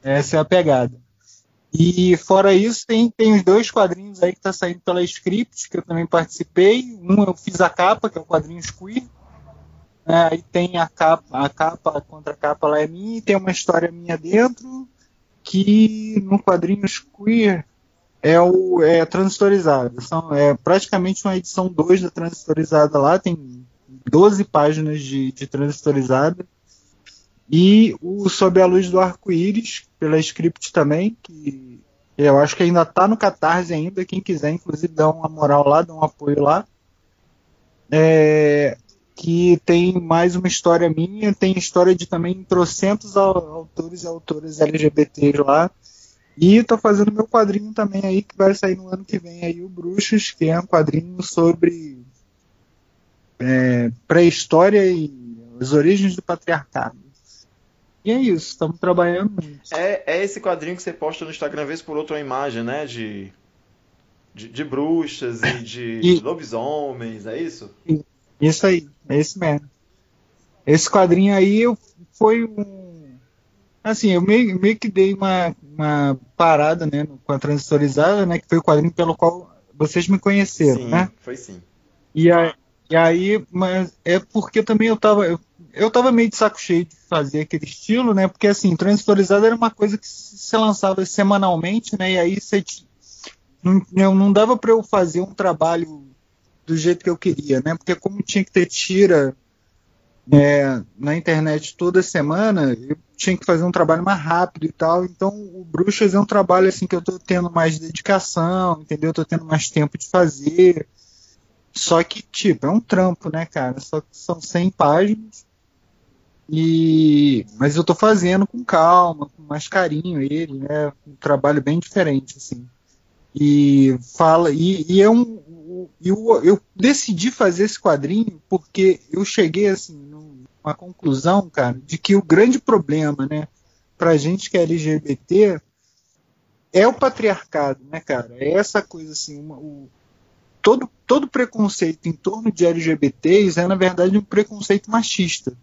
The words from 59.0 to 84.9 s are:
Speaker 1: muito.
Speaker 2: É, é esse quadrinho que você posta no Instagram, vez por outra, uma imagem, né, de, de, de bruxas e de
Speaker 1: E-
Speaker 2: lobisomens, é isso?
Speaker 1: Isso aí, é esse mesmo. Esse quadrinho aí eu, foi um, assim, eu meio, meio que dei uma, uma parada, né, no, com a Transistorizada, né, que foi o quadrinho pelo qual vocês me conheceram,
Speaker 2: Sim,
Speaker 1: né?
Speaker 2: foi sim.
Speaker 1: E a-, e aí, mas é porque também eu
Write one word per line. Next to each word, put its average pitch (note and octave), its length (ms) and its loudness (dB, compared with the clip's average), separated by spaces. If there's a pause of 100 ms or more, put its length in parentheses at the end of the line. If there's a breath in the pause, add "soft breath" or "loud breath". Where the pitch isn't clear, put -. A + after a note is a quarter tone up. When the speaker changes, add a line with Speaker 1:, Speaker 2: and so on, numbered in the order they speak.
Speaker 1:
muito. D#3 300 -10 (160)
Speaker 2:
É, F#3 320 -4
é F3 160 -2
esse G3 160 -8
quadrinho F3 360 -6
que F3+ 60 -20
você E3+ 120 -10
posta D#3+ 320 -8
no D#3 60 -16
Instagram, D3 340 -10
vez D#3+ 160 -12
por D3+ 160 -10
outra, D3+ 180 -8
uma D3 60 -8
imagem, C3 420 -8
né, C#3+ 220 -8
de, G#2+ 460 -14 (1040)
de, G#2+ 140 -20
de B2+ 160 -12
bruxas C#3 800 -6
e B2 180 -4
de A2+ 400 -12
Speaker 1:
E- F3+ 200 2
Speaker 2:
lobisomens, B2 1080 -10
é A#2+ 120 -10
isso? D#3 300 -12 (720)
Speaker 1:
Isso D#3 260 0
aí, E3+ 220 0 (200)
é F3+ 120 0
esse D#3 180 -4
mesmo. D3+ 320 -4 (960)
Esse D#3 240 2
quadrinho F#3+ 460 2
aí G3+ 260 2
eu, A#3+ 160 0 (360)
foi A3 300 0
um, F#3+ 680 -14 (720)
assim, A3 260 -2
eu F3 120 2
meio, G3+ 380 2
meio G#3+ 200 0
que A3+ 100 -6
dei F#3+ 240 2
uma, F#3 480 -2
uma D3 580 -4 (160)
parada, D#3+ 520 2
né, C#3+ 160 -4
no, D3 160 -12
com - 140 -6
a C3+ 40 -2
Transistorizada, D3 880 0
né, E3+ 140 -2
que - 100 -14
foi E3 80 2
o D#3 60 -2
quadrinho D#3+ 280 2
pelo E3 240 -2
qual F3 400 -2 (220)
vocês E3+ 300 -2
me F#3+ 100 2
conheceram, F#3 640 0
Speaker 2:
Sim, A#2+ 80 -10
Speaker 1:
né? F#3 220 -2 (100)
Speaker 2:
foi B2+ 160 -14
sim. F2+ 240 -20 (540)
Speaker 1:
E E3 160 4
a-, E3+ 240 2 (340)
e D#3+ 60 -2
aí, F3 560 2
mas F#3 420 -4 (100)
é E3+ 140 0
porque - 460 -4
também A3 240 0
eu A3 100 0